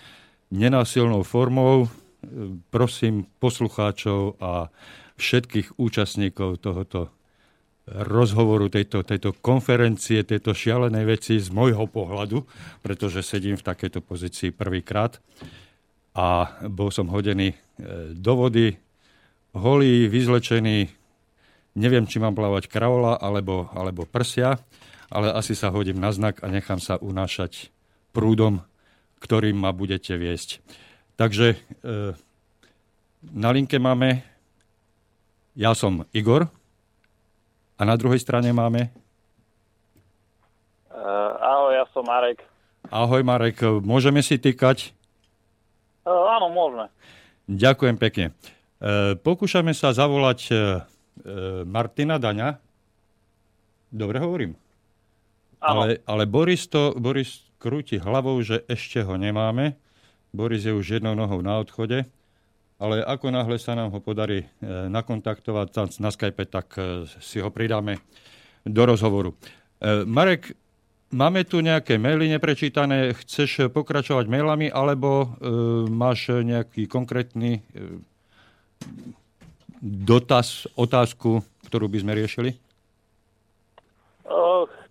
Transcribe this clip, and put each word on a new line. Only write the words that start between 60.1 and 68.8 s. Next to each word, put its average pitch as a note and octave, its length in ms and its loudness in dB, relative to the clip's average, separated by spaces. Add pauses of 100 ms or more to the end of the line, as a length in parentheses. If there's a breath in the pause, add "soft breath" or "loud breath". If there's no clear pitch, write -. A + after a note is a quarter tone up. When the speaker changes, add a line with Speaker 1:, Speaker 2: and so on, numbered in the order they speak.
Speaker 1:
Boris G#2+ 320 -2
je A2 80 0
už G2+ 240 -2
jednou A2 160 -2
nohou G2+ 320 -2
na G#2 160 -2
odchode, A#2 480 -4 (720)
ale G#2+ 240 -2
ako C3+ 240 -4
náhle A#2+ 320 -2
sa A#2+ 160 -6
nám A2+ 160 -4
ho G2+ 80 -8
podarí, G#2 480 -4
e, - 0 - (400)
nakontaktovať G#2+ 880 -4
na, G#2+ 80 0 (240)
na - 0 -
Skype, G2+ 400 -4
tak, - 320 -8
e, F2+ 240 -6 (160)
si - 160 -12
ho G2+ 160 -6
pridáme G#2+ 480 -4 (640 soft breath)
do A2 160 2